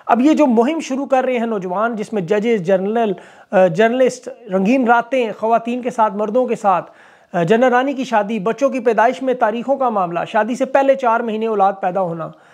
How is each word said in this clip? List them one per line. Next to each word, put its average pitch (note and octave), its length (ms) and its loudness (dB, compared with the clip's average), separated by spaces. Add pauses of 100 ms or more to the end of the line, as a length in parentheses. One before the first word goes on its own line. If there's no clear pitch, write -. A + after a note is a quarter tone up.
अब A#3 140 2
ये D4 140 4
जो D4 120 4
मुहिम B3+ 340 2
शुरू C4+ 260 -6
कर C4 180 0
रहे B3+ 140 -2
हैं A3+ 80 -2
नौजवान, G#3 500 -4
जिसमें G3+ 300 -6
जजेस, G#3+ 340 0
जर्नल, G3 540 0 (380)
अ, F#3+ 160 6
जर्नलिस्ट, A3+ 600 0 (220)
रंगीन G#3 360 2
रातें, A#3 460 0
ख़वातीन A3+ 500 -2
के A#3+ 80 -6
साथ, G#3+ 260 0
मर्दों G#3+ 300 0
के A3 100 -4
साथ, F#3 260 0 (520)
अ, F3 100 0
जनरल A3+ 260 4
रानी C4 240 0
की B3+ 100 -6
शादी, G#3+ 360 -2
बच्चों A3+ 300 -2
की B3 100 -6
पैदाइश B3+ 420 2
में C4 160 -2
तारीखों A#3 380 -2
का C4 140 -2
मामला, F3 340 -2
शादी G#3+ 320 -2
से C4 100 -2
पहले C4+ 300 2
चार A#3+ 260 0
महीने A3 240 -4
औलाद G3+ 360 0
पैदा F#3 180 -2
होना, E3 320 -6 (220)